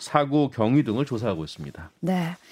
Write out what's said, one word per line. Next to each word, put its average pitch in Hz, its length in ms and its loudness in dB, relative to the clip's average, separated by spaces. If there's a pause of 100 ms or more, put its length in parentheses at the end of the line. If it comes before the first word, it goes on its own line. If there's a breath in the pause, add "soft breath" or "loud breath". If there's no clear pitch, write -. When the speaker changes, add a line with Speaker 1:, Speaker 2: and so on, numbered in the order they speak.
Speaker 1:
사고 147 500 2
경위 120 320 4
등을 117 220 0
조사하고 107 400 -4
있습니다. 76 560 -12
Speaker 2:
네. 175 340 -2 (180 loud breath)